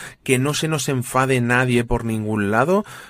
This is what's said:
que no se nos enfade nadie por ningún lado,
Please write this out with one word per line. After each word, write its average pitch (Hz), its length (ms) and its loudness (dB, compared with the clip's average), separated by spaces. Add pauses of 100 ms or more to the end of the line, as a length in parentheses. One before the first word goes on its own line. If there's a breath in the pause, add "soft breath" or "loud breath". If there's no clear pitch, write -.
(220 loud breath)
que 131 160 2
no 143 140 0
se 156 160 -2
nos 151 220 -2
enfade 131 500 0
nadie 123 440 2
por 117 200 -2
ningún 107 460 -2
lado, 170 340 2 (260 loud breath)